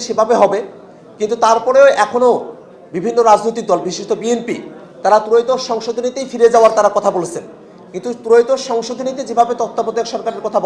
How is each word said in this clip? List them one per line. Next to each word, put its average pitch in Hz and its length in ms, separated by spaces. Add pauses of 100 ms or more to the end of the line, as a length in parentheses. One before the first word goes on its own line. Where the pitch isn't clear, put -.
সেভাবে 226 360
হবে, 196 160 (600)
কিন্তু 214 260
তারপরেও 247 420 (180)
এখনও 240 280 (640)
বিভিন্ন 226 240 (120)
রাজনৈতিক 220 400
দল, 175 80 (100)
বিশেষত 196 240 (100)
বিএনপি, 226 340 (480)
তারা 208 220
ত্রয়োদশ 233 340 (100)
সংশোধনীতেই 240 640
ফিরে 233 220
যাওয়ার 226 240
তারা 208 180
কথা 196 200
বলেছেন। - 280 (480)
কিন্তু 185 160 (160)
ত্রয়োদশ 240 360 (100)
সংশোধনীতে 247 580
যেভাবে 233 320
তত্ত্বাবধায়ক 226 540
সরকারের 220 320
কথা 208 200